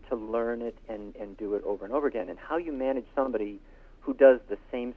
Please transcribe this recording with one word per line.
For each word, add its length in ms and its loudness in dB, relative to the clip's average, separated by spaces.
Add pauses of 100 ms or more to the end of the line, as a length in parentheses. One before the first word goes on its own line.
to 80 -2
learn 460 -2
it 140 -8 (120)
and, 280 -10
and 200 -12
do 180 -4
it 100 -2
over 200 -4
and 80 -8
over 140 0
again. 220 -4
And 100 -10
how 180 -6
you 160 -4
manage 320 -2 (100)
somebody 460 -4 (400)
who 140 -4
does 340 10
the 100 -6 (120)
same 260 -6